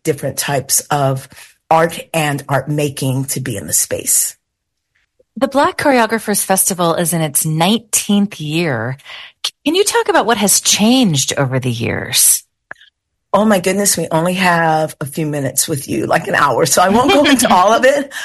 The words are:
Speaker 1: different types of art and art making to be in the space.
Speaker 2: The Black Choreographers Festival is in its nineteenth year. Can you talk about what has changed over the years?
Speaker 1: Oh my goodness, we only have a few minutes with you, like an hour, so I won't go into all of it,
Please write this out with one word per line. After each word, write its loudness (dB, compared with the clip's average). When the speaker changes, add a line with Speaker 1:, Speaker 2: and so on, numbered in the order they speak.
Speaker 1:
different -4
types -2
of -2
art 2
and -2
art 0
making -2
to -6
be -6
in -10
the -10
space. -2
Speaker 2:
The -2
Black 0
Choreographers 0
Festival 0
is -2
in 0
its -2
nineteenth 0
year. -4
Can 0
you 4
talk -2
about 2
what 2
has 2
changed 2
over 0
the -2
years? -2
Speaker 1:
Oh 4
my 4
goodness, 0
we -4
only 0
have 2
a -6
few -6
minutes -4
with -6
you, -4
like 0
an -4
hour, 2
so 2
I 4
won't 4
go 6
into 2
all 6
of 2
it, 2